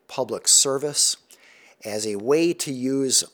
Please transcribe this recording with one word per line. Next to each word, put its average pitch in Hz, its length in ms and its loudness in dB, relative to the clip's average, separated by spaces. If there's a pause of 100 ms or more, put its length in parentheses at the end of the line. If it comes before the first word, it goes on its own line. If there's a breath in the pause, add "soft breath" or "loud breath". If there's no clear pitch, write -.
public 113 400 -4
service, 139 680 2 (680 loud breath)
as 107 220 -6
a 104 120 -4
way 156 360 2
to 156 180 -6
use 131 520 0 (100)